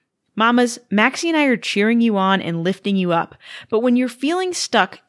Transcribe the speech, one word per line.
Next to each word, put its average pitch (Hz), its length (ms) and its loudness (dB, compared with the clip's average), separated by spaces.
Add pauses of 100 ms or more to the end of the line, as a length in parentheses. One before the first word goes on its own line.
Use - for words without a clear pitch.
(340)
Mamas, 240 440 2 (120)
Maxie 240 380 0
and 320 80 0
I 302 80 2
are 254 120 2
cheering 214 440 0
you 226 160 2
on 190 240 2
and 165 240 -6
lifting 190 320 -2
you 180 160 0
up. 165 220 -2 (340)
But 226 120 0
when 240 160 2
you're 247 120 0
feeling 349 440 -4
stuck, - 560 -2